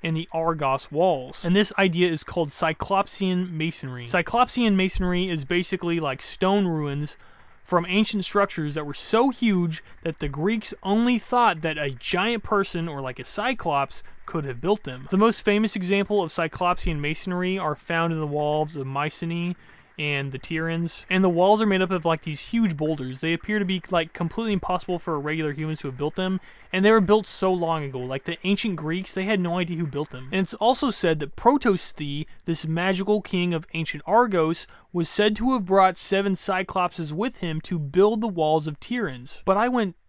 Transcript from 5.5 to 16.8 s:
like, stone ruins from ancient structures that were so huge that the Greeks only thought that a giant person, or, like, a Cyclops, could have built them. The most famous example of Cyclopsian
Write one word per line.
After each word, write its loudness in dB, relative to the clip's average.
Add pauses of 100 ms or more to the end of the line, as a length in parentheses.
like, -4
stone 2
ruins -4 (460)
from 2
ancient 0
structures 0
that -6
were -8
so 2
huge 0 (200)
that -6
the -4
Greeks -2 (100)
only 2
thought 0
that -4
a -4
giant -2
person, -2
or, -8
like, -8
a -10
Cyclops, -2 (220)
could -4
have -8
built 0
them. -10
The 2
most 4
famous 2
example 0
of -4
Cyclopsian -2